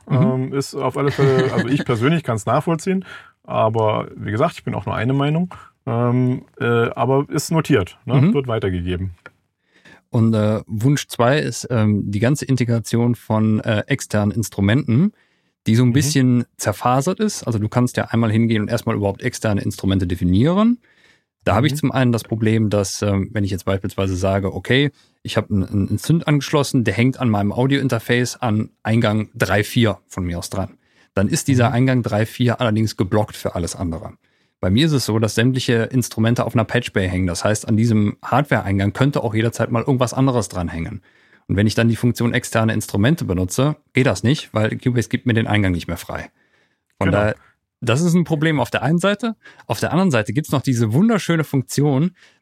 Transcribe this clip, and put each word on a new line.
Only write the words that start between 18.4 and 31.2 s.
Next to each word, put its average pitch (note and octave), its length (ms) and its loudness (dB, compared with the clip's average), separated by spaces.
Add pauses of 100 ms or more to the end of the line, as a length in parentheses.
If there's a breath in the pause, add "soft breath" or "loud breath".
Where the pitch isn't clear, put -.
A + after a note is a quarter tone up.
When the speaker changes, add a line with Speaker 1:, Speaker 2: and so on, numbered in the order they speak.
Speaker 1:
und G#2 60 -4
erstmal A2+ 260 -2
überhaupt G2+ 280 -2
externe A2 400 -2
Instrumente G2 440 -2
definieren. C3 720 2 (640 soft breath)
Da F2+ 120 0
habe G#2+ 120 2
ich - 60 0
Speaker 2:
Mhm. D3 60 -6
Speaker 1:
zum C#3 140 -2
einen B2 200 2
das A2+ 100 0
Problem, A2 480 0
dass, G#2 320 -2
ähm, G2+ 300 0
wenn G#2 120 -2
ich F#2+ 60 -4
jetzt F#2+ 140 -6
beispielsweise F#2+ 500 -2
sage, F#2+ 400 0
okay, C3+ 360 2 (320 soft breath)
ich - 160 -6
habe G#2+ 160 -4
einen, G2 340 0
einen G#2+ 100 -2
Synth E3 300 0
angeschlossen, C3+ 560 0
der A2+ 100 0
hängt B2 240 2
an B2 120 0
meinem G2+ 220 0
Audio-Interface B2 840 0
an A2 340 -2 (120)
Eingang A2 520 0
drei G#2 300 0
vier G#2+ 420 0
von - 180 -8
mir F2 140 -4
aus - 120 -10
dran. F#2+ 260 -6 (380 soft breath)
Dann G2 140 2